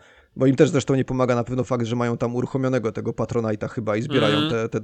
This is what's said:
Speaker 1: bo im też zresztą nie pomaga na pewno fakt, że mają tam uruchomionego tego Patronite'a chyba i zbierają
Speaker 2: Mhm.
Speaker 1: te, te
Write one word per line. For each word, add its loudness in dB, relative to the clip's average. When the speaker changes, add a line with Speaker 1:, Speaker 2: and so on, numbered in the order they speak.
Speaker 1:
bo 2
im 6
też 6
zresztą 0
nie 0
pomaga 0
na 0
pewno -2
fakt, -2
że -2
mają -2
tam -2
uruchomionego 0
tego -4
Patronite'a -2
chyba -2
i 0
zbierają 2
Speaker 2:
Mhm. 0
Speaker 1:
te, -2
te -4